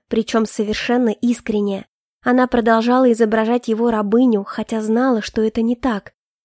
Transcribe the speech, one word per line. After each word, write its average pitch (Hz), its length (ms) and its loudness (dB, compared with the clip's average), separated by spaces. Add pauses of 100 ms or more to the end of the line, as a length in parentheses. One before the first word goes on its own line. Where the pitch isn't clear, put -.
причём 226 360 0
совершенно 226 640 -2
искренне. 208 760 -4 (400)
Она 254 220 2
продолжала 240 640 2
изображать 226 560 0
его 226 240 0
рабыню, 214 520 2
хотя 220 380 -6
знала, 226 400 0
что - 220 -4
это 220 180 -2
не 233 140 0
так. 233 380 -6 (320)